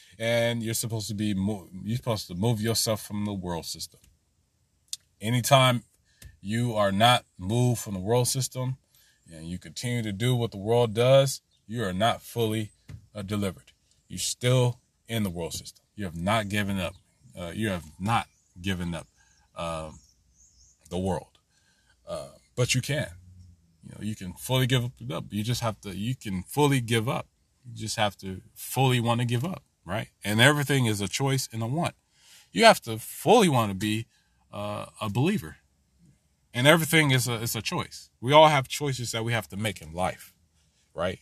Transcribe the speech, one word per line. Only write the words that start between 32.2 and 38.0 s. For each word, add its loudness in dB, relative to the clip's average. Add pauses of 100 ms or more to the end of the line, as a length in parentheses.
You 4
have 8
to -6
fully 4
wanna 2
be, -2 (480)
uh, -8 (160)
a -4
believer. -2 (960)
And 0
everything 6
is 2
a, -2
is -4
a -4
choice. -8 (120)